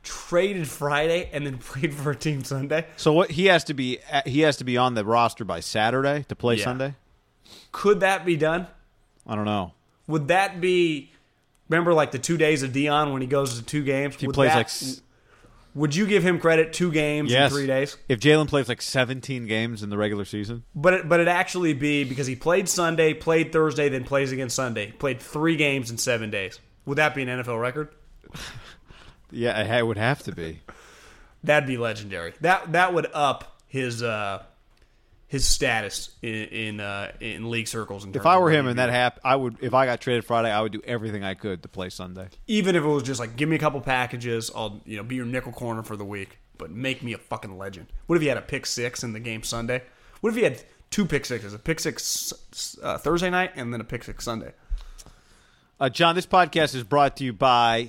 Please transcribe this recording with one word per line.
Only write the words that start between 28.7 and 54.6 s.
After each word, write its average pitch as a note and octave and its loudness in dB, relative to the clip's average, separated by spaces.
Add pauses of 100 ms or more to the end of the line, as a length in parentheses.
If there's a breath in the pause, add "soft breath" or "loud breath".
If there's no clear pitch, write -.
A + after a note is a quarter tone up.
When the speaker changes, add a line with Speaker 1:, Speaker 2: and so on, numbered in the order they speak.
Speaker 2:
Yeah, A#2 -2
it G2+ 0
ha-, A#2+ 2
would A2 -2
have A#2+ 0
to G#2 -8
be. D#2+ -10 (840 loud breath)
Speaker 1:
That'd D3 2
be B2+ -2
legendary. G#2 -6
That, F3 2
that F3+ 4
would D#3+ 0
up C#3+ -2
his, B2 -4
uh, G#2+ -4 (840)
his C3+ 0
status A2+ 0 (100)
in, A2+ -6 (120)
in, G#2+ -6
uh, G2+ -8
in A2 -8
league A#2 -4
circles. G#2 -8
In F#2+ -14
Speaker 2:
If - -6
Speaker 1:
terms A2 -2
Speaker 2:
I F3 8
Speaker 1:
of F#3 6
Speaker 2:
were F3+ 6
Speaker 1:
what D#3+ 6
Speaker 2:
him C#3+ 4
Speaker 1:
he B2 2
Speaker 2:
and B2 0
that B2+ 4
Speaker 1:
did. A#2+ 0
Speaker 2:
hap-, B2 2
I C3 6
would. B2+ -2
If B2 -2
I C3 6
got A#2+ 0
traded A#2+ 0
Friday, A#2 2
I G#2+ 2
would A2 -2
do G#2 -8
everything G#2+ -4
I F#2+ -4
could F#2 -6
to - -16
play F#2 -8
Sunday. F#2 -14 (180)
Speaker 1:
Even F#3+ 4
if D3+ 2
it D3+ 0
was D3 2
just B2+ -6
like, A#2 -8
"Give D3 0
me D#3+ 2
a - -6
couple D3 0
packages, A#2+ -2
I'll, G#2+ -8
you G#2+ -12
know, G2+ -8
be B2 -8
your B2 -6
nickel B2 -6
corner A2+ -8
for G#2+ -10
the G2+ -10
week, G2 -10 (200)
but D#2+ -12
make B2+ -6
me A#2+ -6
a G2+ -8
fucking G#2 -12
legend." F#2+ -14 (180)
What E3 2
if E3 4
he D3 2
had A#2+ 0
a G2 -8
pick - -8
six - -6
in A#2+ -6
the G#2+ -10
game A2+ -8
Sunday? A#2+ -4 (380 soft breath)
What G#3+ 0
if A3+ -2
he A#3 2
had C3 0 (260 soft breath)
two G#3 2
pick C#3+ -2
sixes, G#2 -8
a G#2 -14
pick D#3+ -4
six, - -8
uh, - -4
Thursday F3 0
night F3+ 0
and A#2+ -6
then A2+ -6
a - -12
pick A#2 -10
six - -12
Sunday? A2+ -8 (1300 soft breath)